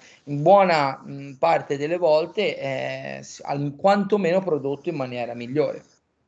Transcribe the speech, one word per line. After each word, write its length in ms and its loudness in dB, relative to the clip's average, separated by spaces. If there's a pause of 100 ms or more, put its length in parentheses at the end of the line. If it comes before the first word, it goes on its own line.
(240)
in 180 -4
buona, 580 6
mh, 380 -14
parte 380 0
delle 200 -2
volte 600 0
è 680 -6
s-, 220 -18
al-, 320 -4
quantomeno 680 2
prodotto 460 -4
in 80 -4
maniera 380 -6
migliore. 500 -4 (440)